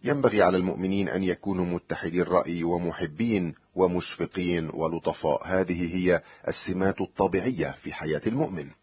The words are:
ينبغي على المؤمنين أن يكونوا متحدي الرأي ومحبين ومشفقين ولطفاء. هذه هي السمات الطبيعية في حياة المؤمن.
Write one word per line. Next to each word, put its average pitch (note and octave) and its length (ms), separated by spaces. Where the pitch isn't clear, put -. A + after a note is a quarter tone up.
ينبغي B2+ 380
على F#2 160
المؤمنين F#2+ 520
أن F#2+ 140
يكونوا F2+ 420
متحدي F2 560
الرأي F2 420
ومحبين E2+ 880
ومشفقين F2 960
ولطفاء. D#2+ 760
هذه F2+ 480
هي F2+ 260
السمات F#2+ 540
الطبيعية F#2 840
في E2 100
حياة D#2 340
المؤمن. A2 420